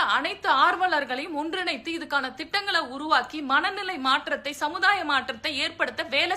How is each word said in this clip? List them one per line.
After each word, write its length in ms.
அனைத்து 440
ஆர்வலர்களையும் 840
ஒன்றிணைத்து 540
இதுக்கான 460
திட்டங்களை 460
உருவாக்கி 600
மனநிலை 580
மாற்றத்தை, 540
சமுதாய 520
மாற்றத்தை 540
ஏற்படுத்த 440
வேலை 340